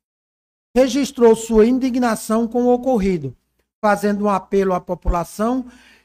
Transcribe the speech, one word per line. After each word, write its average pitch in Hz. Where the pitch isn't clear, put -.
Registrou 240
sua 220
indignação 240
com 240
o 247
ocorrido, 196
fazendo 202
um 208
apelo 190
à 180
população 202